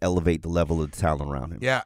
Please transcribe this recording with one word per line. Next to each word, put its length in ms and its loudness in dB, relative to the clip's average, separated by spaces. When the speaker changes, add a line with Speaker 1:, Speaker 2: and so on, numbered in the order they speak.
Speaker 1:
elevate 420 2
the 60 -6
level 320 2
of 100 -4
the 60 -14
talent 320 0
around 220 -6
him. 100 -12
Speaker 2:
Yeah, 240 0